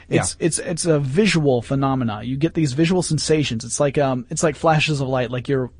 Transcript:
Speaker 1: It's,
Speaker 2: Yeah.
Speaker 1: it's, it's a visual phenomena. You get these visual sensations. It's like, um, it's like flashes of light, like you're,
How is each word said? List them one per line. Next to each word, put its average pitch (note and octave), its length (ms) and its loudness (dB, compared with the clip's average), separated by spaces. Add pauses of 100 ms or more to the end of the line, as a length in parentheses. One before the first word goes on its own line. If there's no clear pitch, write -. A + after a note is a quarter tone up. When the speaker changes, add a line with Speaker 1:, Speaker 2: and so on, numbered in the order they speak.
Speaker 1:
It's, - 320 0
Speaker 2:
Yeah. F3 60 0
Speaker 1:
it's, D#3+ 120 0
it's F3 280 -6
a D#3 120 4
visual C#3+ 640 2
phenomena. C3 600 -2
You B2+ 160 -6
get D#3+ 160 -2
these D3+ 180 0
visual E3 300 2
sensations. D3 600 0
It's A#2 160 -8
like, C#3+ 200 0
um, C3 320 0
it's D#3+ 120 -4
like D#3 140 0
flashes D3+ 460 2
of C3 60 -2
light, B2+ 220 -2
like B2 180 -6
you're, C3 320 0